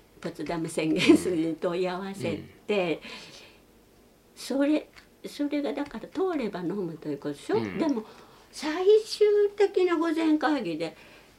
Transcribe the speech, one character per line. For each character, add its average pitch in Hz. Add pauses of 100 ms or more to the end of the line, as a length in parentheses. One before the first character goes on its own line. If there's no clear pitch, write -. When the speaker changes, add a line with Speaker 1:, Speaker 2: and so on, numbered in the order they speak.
(220)
Speaker 1:
ポ 170
ツ 160
ダ 170
ム 165
宣 160
言 254
筋 165
に 160
問 175
い 180
合 180
わ 196
せ 170 (280)
て、 208
Speaker 2:
う -
ん。 175
う -
ん。 - (1400)
Speaker 1:
そ 269
れ、 302 (400)
そ 285
れ 285
が 294
だ 285
か 226
ら -
通 359
れ 233
ば 180
飲 165
む 185
と 156
い 147
う 135
こ 151
と 147
で -
し 320
ょ？ 415
Speaker 2:
う 240
ん。 -
Speaker 1:
で 330
も、 233 (480)
最 311 (200)
終 - (280)
的 392
な 349
御 330
前 311
会 285
議 165
で 165 (420)